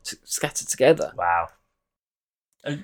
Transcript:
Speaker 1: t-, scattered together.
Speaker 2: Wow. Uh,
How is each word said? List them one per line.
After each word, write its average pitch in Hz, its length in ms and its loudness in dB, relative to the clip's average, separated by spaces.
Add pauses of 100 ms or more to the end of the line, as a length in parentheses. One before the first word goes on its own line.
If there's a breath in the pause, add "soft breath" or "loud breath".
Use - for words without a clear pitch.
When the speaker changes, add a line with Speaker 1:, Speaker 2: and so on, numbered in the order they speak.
Speaker 1:
t-, - 200 -12
scattered - 440 -6
together. - 480 4
Speaker 2:
Wow. 85 320 0 (1120)
Uh, 143 220 -6